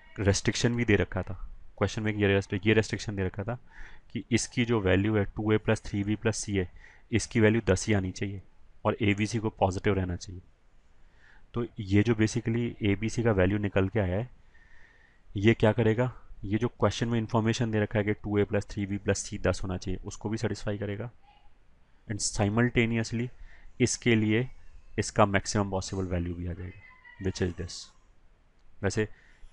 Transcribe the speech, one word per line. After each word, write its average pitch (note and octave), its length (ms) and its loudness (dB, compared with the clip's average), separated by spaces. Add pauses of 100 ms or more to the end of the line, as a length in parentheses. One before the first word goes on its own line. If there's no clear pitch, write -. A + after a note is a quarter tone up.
(200)
restriction A2+ 560 2
भी A#2+ 100 -2
दे G#2+ 100 6
रखा F#2 280 0
था G2 100 -8 (440)
Question G#2+ 260 -2
में, G#2+ 100 0
ये G2+ 140 2
रेस्ट-, G2 400 2
ये A2 60 8
restriction G#2 420 0
दे F#2+ 100 -2
रखा G2 180 -6
था A#2 140 -6 (540)
कि - 200 -8
इसकी A#2 340 0
जो A#2 160 2
value G2 360 4
है G2+ 80 2
टू G#2+ 260 -2
ए G#2+ 60 6
प्लस G#2+ 280 -2
थ्री G2+ 180 -2
बी G#2 120 -2
प्लस G#2+ 220 -2
सी G2+ 200 -4
है, F#2 140 0 (400)
इसकी A2+ 280 0
value G#2+ 280 6
दस F#2+ 200 2
ही G#2+ 60 2
आनी F#2 180 0
चाहिए G2 300 -8 (440)
और G#2+ 160 0
एबीसी G#2 380 2
को A2 100 -2
पॉजिटिव G2 440 0
रहना F2+ 220 -2
चाहिए। F2 260 -12 (1120)
तो A#2 120 -4 (140)
ये G2+ 240 4
जो A#2+ 100 4
basically A#2 580 0 (120)
एबीसी G#2+ 400 0
का A#2 80 4
value G2 260 4
निकल G2 320 2
के A2+ 100 0
आया F#2 180 0
है, B2 120 -4 (1000)
ये G#2 240 4
क्या G#2+ 180 4
करेगा? A2+ 400 2 (320)
ये G#2 140 0
जो A#2 100 0
question A#2 400 0
में A#2 120 0
information A2 520 0
दे G#2+ 80 2
रखा G#2 200 0
है G#2 60 0
कि G#2+ 80 0
टू G#2 240 -4
ए G2+ 60 4
प्लस G2+ 260 -2
थ्री G2+ 160 -6
बी G2+ 120 -4
प्लस G2 220 -2
सी - 180 -8
दस F#2 260 0
होना F#2 140 -4
चाहिए, F#2 280 -6
उसको G2+ 240 -8
भी A2 80 -2
satisfy G#2 400 -4
करेगा। G#2 320 -8 (1000)
And G#2 100 -6
simultaneously A#2 1040 0 (540)
इसके A#2+ 340 2
लिए A2 340 2 (500)
इसका - 240 2
maximum G2 480 0
possible F#2+ 360 -4
value F2 300 -4
भी F2 100 -6
आ F2 60 -6
जाएगा, F2+ 260 -12 (460)
which F#2+ 180 -4
is F2 140 -2
this। F2+ 160 -10 (1120)
वैसे G#2 240 0 (460)